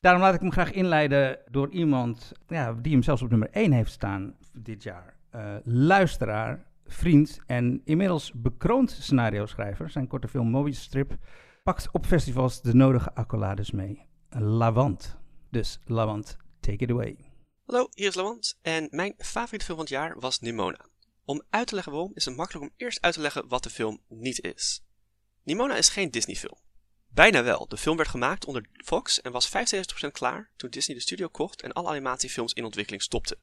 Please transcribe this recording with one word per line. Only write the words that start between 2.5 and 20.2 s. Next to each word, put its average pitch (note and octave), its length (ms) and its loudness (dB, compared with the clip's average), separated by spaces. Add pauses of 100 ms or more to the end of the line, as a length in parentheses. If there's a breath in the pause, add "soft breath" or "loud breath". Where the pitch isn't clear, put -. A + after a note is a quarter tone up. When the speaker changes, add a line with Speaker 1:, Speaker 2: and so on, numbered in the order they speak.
Speaker 1:
die A#2+ 200 -2
hem C3 100 6
zelfs B2 200 2
op A#2 80 -2
nummer A2 200 4
één G#3 220 4
heeft A2+ 200 4
staan G2 440 -6 (160)
dit A2 300 -14
jaar. F2+ 340 -14 (140)
Eh, G#2 340 -10
luisteraar, A#2+ 1000 2 (180)
vriend - 640 6
en B2 380 0
inmiddels E3+ 480 0
bekroond F3 580 2
scenario-schrijver. A2 1000 -2
Zijn C3+ 160 -4
korte B2 220 -6
film A#2 220 0
Mobius C#3 320 0
Strip - 340 -4 (460 soft breath)
pakt - 300 -2
op - 140 0
festivals B2+ 560 2
de A#2 120 2
nodige C3 400 6
accolades G2+ 560 -4
mee. G2 360 -8 (220)
Lawant. A2+ 920 0 (320)
Dus - 340 -2
Lawant, G#2+ 520 -2 (240)
take G#2 240 0
it A#2 60 -2
away. A#2 400 -4 (340)
Speaker 2:
Hallo, B3 260 0
hier G3 180 -2
is F#3 60 -2
Lawant F#3+ 480 -4
en D#3+ 280 -2
mijn F3+ 280 -4
favoriete - 460 -6
film E3+ 120 -6
van D#3+ 100 -6
het C3+ 80 -6
jaar D#3+ 240 -4
was C3 220 -4